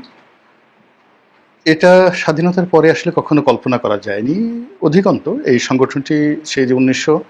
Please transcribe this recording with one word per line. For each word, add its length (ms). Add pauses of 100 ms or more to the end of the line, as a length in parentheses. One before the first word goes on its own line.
(1700)
এটা 500
স্বাধীনতার 500
পরে 260
আসলে 240
কখনো 260
কল্পনা 360
করা 200
যায়নি। 680 (160)
অধিকন্তু 600
এই 180
সংগঠনটি 840
সেই 200
যে 80
উনিশশো 560